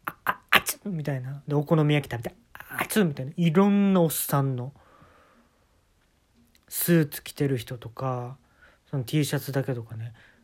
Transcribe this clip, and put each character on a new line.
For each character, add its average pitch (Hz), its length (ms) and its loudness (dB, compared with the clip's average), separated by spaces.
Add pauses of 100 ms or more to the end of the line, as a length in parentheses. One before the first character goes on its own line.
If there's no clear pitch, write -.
あ、 - 180 -12
あ、 - 160 -4 (100)
熱 - 260 2
っ」 - 40 -20 (100)
み 156 140 -4
た 143 100 -2
い 131 60 -4
な。 139 260 -10
で、 147 80 -2
お 147 100 2
好 156 200 4
み 151 100 4
焼 147 140 0
き - 40 -8
食 117 100 -6
べ - 80 -8
て、 - 60 -20 (440)
「熱 - 220 0
っ」 - 20 6
み 147 100 0
た 131 80 -8
い 127 40 -6
な。 156 100 -10
い 170 160 4
ろ 196 160 6
ん 202 240 4
な 185 80 6
お 165 60 6
っ 151 40 2
さ - 300 0
ん 135 160 0
の。 123 160 -8 (2000)
ス - 240 0
ー 156 160 4
ツ - 140 -12
着 - 100 -16
て 147 140 -2
る 135 120 0
人 117 180 -10
と 110 140 -14
か、 127 480 -6 (520)
そ 147 60 -4
の 131 80 -2
T 151 220 0
シ 147 100 -2
ャ - 20 0
ツ - 140 -8
だ 135 100 0
け 127 120 -2
と 120 80 -6
か 113 120 -12
ね。 113 200 -10 (300)